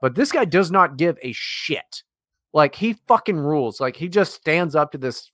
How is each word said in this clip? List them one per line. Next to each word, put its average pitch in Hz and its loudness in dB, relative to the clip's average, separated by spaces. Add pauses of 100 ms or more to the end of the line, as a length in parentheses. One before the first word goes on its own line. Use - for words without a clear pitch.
but 127 0
this 220 0
guy 285 2
does 170 2
not 175 2
give 165 0
a 123 -10
shit. - -10 (500)
Like, 151 4
he 226 -2 (140)
fucking 220 2
rules. 143 -2
Like, 127 -4
he 170 -8
just 190 2
stands 160 0
up 147 0
to 143 -10
this 131 -8